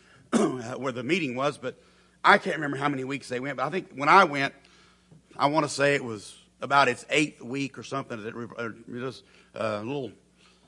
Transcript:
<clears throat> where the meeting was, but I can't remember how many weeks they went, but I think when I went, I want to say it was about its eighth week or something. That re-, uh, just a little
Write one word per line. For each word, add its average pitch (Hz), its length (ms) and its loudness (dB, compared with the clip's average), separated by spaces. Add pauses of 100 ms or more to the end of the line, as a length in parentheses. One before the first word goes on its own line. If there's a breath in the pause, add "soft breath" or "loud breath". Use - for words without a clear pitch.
<clears throat> - 240 -8
where 131 580 0
the 120 120 -6
meeting 139 340 -2
was, 143 200 -2
but - 240 -10 (400 soft breath)
I 196 160 8
can't 170 200 -4
remember 143 180 -4
how 139 140 -2
many 131 160 -4
weeks 135 240 -6
they 123 100 -4
went, 139 160 -6
but 131 100 -2
I 147 40 -2
think 180 260 -6
when 143 140 0
I 185 160 10
went, 139 280 -2 (840 soft breath)
I 135 80 4
want 147 200 2
to - 60 -6
say 143 240 2
it 127 80 -2
was 110 320 -10 (240)
about 135 300 4
its 117 200 -4
eighth 151 320 0
week 135 360 -6
or 117 60 -12
something. 127 380 -8
That 110 140 -10
re-, 117 120 -10 (100)
uh, 117 120 -6 (240)
just 123 300 -10 (320 soft breath)
a 107 240 -4
little 123 320 -8 (560 soft breath)